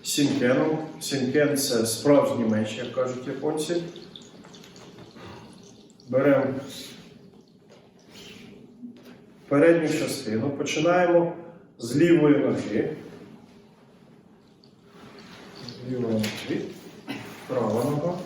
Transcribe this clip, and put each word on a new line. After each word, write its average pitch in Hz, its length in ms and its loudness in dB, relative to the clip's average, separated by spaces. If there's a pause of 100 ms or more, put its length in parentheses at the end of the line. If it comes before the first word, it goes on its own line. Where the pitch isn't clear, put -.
сінкеном. 139 720 2 (220)
Сінкен — 139 580 0
це 113 280 0
справжній 120 600 4
меч, 110 320 0
як 123 160 -8
кажуть 127 340 -2
японці. 156 560 -2 (2250)
Беремо 147 360 4 (3000)
передню 156 520 6
частину, 127 500 -2
починаємо 170 840 2 (440)
з 120 200 -4
лівої 151 400 6
ноги. - 580 0 (3000)
З 127 40 -6
лівої 117 220 -2
ноги, 110 480 -2 (880)
права 113 260 0
нога. 147 520 0